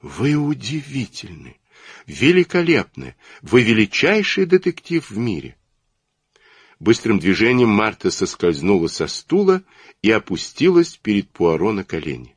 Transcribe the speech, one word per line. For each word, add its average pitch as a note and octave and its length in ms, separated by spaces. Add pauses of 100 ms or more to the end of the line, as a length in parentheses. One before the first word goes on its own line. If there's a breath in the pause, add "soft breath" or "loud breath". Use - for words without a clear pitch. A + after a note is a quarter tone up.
«Вы D3 340
удивительны, C3+ 1200 (500 loud breath)
великолепны, D#3 1080 (260 loud breath)
вы B2 200
величайший C#3 840
детектив E3+ 640
в G2+ 80
мире». E2+ 400 (1200 soft breath)
Быстрым A2+ 400
движением A2+ 500
Марта G#2+ 420
соскользнула F2 760
со D#2 200
стула F#3+ 560 (380 soft breath)
и G#2+ 100
опустилась D#3 840
перед G2+ 320
Пуаро E2+ 420
на G2 120
колени. C2+ 540